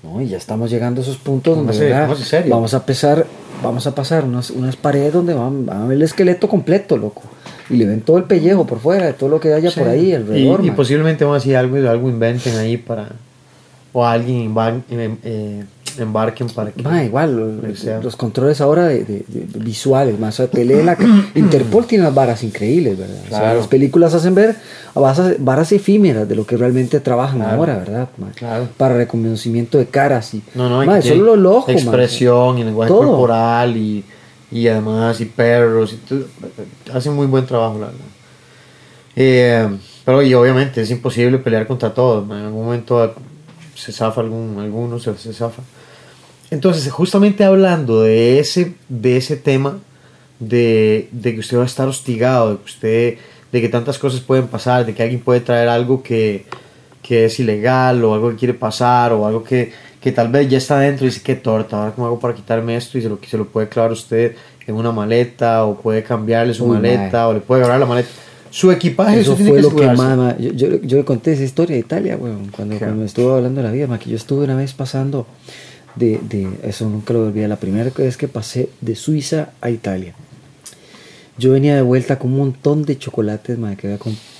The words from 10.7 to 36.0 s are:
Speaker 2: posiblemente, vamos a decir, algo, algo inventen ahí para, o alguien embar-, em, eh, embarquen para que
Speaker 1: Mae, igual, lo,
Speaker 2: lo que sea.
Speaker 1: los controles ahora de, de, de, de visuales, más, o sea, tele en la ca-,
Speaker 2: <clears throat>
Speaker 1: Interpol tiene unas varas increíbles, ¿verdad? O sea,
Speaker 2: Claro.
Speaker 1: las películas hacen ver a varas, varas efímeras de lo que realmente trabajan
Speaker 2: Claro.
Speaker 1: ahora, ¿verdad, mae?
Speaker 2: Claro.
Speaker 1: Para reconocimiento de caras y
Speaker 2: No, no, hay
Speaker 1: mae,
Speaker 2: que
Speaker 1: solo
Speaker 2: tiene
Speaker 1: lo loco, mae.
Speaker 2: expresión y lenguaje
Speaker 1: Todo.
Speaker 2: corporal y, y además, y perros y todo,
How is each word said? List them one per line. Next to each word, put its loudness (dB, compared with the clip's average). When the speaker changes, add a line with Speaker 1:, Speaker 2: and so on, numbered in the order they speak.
Speaker 2:
posiblemente, 2
vamos 2
a 2
decir, 2
algo, 0
algo 0
inventen -2
ahí -2
para, -10
o 2
alguien 0
embar-, -2
em, -6
eh, -8
embarquen -4
para -8
que -10
Speaker 1:
Mae, 0
igual, 0
lo, -2
Speaker 2:
lo -10
que -8
sea. -6
Speaker 1:
los -6
controles 0
ahora 2
de, 0
de, -8
de, -10
de -12
visuales, 0
más, -4
o -6
sea, 0
tele 2
en 4
la 4
ca-, 2
Speaker 2:
<clears throat> -6
Speaker 1:
Interpol 4
tiene 4
unas 2
varas 2
increíbles, 0
¿verdad? -10
O -16
sea, -4
Speaker 2:
Claro. 2
Speaker 1:
las -2
películas 4
hacen 2
ver 4
a -2
varas, 4
varas 0
efímeras 2
de -2
lo -2
que -2
realmente 0
trabajan -2
Speaker 2:
Claro. -2
Speaker 1:
ahora, 0
¿verdad, -6
mae? -12
Speaker 2:
Claro. -8
Speaker 1:
Para 2
reconocimiento -2
de 0
caras 0
y -10
Speaker 2:
No, 0
no, 2
hay 2
Speaker 1:
mae, 4
Speaker 2:
que 2
Speaker 1:
solo 6
Speaker 2:
tiene 6
Speaker 1:
lo -
loco, 4
mae. 2
Speaker 2:
expresión 4
y -2
lenguaje 0
Speaker 1:
Todo. 6
Speaker 2:
corporal 2
y, -4
y 0
además, 0
y -4
perros 2
y -14
todo, -6